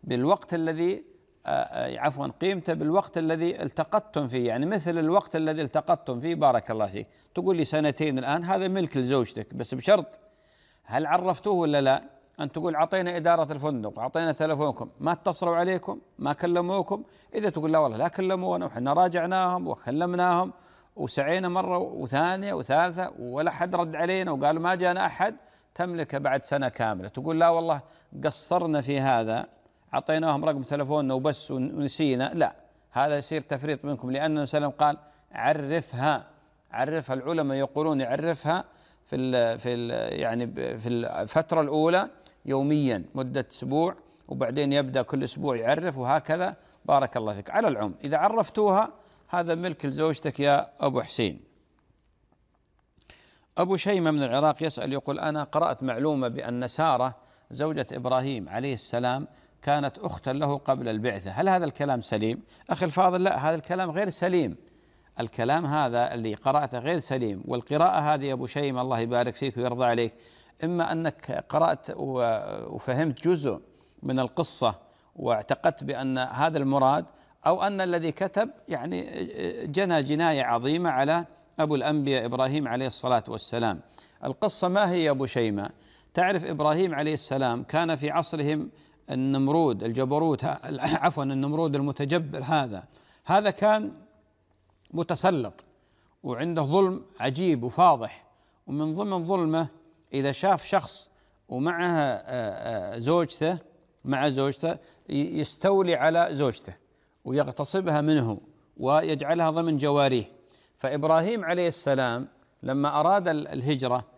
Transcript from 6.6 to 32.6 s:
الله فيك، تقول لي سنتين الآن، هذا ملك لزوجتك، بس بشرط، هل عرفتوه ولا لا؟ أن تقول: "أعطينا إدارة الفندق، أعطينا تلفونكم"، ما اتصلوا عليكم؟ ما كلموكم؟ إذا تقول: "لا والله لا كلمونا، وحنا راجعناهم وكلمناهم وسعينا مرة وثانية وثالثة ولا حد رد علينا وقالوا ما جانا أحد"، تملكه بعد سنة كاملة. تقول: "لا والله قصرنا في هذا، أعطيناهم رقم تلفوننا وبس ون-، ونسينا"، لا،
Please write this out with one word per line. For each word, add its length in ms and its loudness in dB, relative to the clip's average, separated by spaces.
الله 160 0
فيك، 200 -8
تقول 220 2
لي 80 2
سنتين 540 0
الآن، 260 -2
هذا 240 0
ملك 280 -2
لزوجتك، 580 0
بس 200 -6
بشرط، 440 2
هل 220 -2
عرفتوه 480 0
ولا 260 2
لا؟ 220 2
أن 120 -6
تقول: 220 -2
"أعطينا 420 0
إدارة 360 2
الفندق، 460 -4
أعطينا 340 -2
تلفونكم"، 560 -2
ما 120 0
اتصلوا 440 0
عليكم؟ 440 -2
ما 140 -2
كلموكم؟ 720 0
إذا 160 0
تقول: 220 -2
"لا 60 6
والله 180 2
لا 120 0
كلمونا، 580 -2
وحنا 260 -2
راجعناهم 760 2
وكلمناهم 840 0
وسعينا 520 -2
مرة 300 0
وثانية 760 -2
وثالثة 640 0
ولا 320 -2
حد 240 -4
رد 220 0
علينا 340 0
وقالوا 320 2
ما 120 2
جانا 320 2
أحد"، 300 -2
تملكه 440 -4
بعد 260 0
سنة 240 0
كاملة. 400 -4
تقول: 320 -2
"لا 80 8
والله 320 2
قصرنا 560 0
في 200 0
هذا، 460 2
أعطيناهم 500 0
رقم 180 0
تلفوننا 520 0
وبس 360 -2
ون-، 240 -4
ونسينا"، 600 0
لا، 200 0